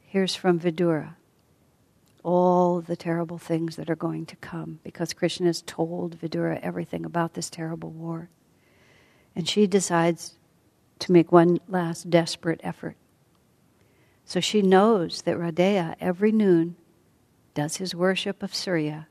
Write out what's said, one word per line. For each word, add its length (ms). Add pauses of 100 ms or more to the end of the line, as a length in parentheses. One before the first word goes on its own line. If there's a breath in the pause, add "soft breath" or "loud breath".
hears 340
from 240
Vidura 580 (1040)
all 580
the 160
terrible 420
things 380
that 140
are 60
going 300
to 100
come 460
because 300
Krishna 340
has 160
told 560
Vidura 420
everything 440
about 300
this 160
terrible 400
war. 400 (1040 soft breath)
And 120
she 180
decides 720 (640)
to 120
make 200
one 260 (100)
last 400
desperate 540
effort. 340 (1300 soft breath)
So 160
she 220
knows 600
that 160
Radeya 600
every 320
noon 440 (800)
does 220
his 180
worship 480
of 120
Surya 560